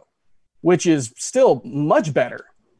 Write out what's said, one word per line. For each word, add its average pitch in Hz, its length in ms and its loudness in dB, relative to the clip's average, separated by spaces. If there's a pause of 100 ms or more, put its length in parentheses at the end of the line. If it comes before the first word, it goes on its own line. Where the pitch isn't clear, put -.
(600)
which 170 260 2
is 143 280 0
still 214 480 2
much 147 500 -2
better 123 320 -4 (340)